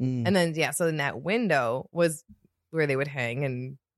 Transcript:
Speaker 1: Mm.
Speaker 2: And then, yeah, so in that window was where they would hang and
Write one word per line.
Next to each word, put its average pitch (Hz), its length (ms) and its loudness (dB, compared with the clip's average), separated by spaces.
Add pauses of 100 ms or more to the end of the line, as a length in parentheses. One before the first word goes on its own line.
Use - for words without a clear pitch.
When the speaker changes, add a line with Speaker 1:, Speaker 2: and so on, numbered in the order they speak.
Speaker 1:
Mm. 127 260 0
Speaker 2:
And 202 80 2
then, 170 220 2
yeah, 151 160 0
so 170 160 0
in 156 80 0
that 139 260 -4
window 151 720 0
was 165 320 0 (480)
where 156 160 2
they 135 80 2
would 143 120 0
hang 131 360 -4
and 131 340 -4 (200)